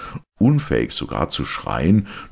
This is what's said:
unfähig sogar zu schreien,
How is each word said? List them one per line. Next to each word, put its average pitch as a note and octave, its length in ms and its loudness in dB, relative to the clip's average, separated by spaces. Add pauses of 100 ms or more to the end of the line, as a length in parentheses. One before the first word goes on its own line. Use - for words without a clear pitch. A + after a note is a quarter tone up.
(380)
unfähig A#2 540 2
sogar - 360 -2
zu - 160 -4
schreien, F2 600 2 (260)